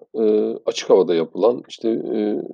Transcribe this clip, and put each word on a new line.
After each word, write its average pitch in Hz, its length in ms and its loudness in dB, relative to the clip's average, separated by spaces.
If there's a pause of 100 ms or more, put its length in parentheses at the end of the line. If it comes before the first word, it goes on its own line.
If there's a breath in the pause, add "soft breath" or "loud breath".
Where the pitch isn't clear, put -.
(140)
e, 113 100 -2 (420)
açık - 240 -4
havada 90 260 4
yapılan, 90 540 0
işte, - 200 -6
e, 110 520 -2 (120)